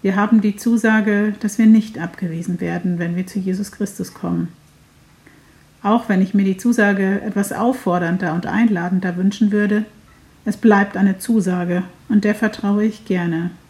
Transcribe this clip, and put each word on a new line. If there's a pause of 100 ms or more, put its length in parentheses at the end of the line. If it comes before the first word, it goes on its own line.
Wir
haben
die
Zusage,
dass
wir
nicht
abgewiesen
werden,
wenn
wir
zu
Jesus
Christus
kommen. (1300)
Auch
wenn
ich
mir
die
Zusage
etwas
auffordernder
und
einladender
wünschen
würde, (600)
es
bleibt
eine
Zusage (260)
und
der
vertraue
ich
gerne. (200)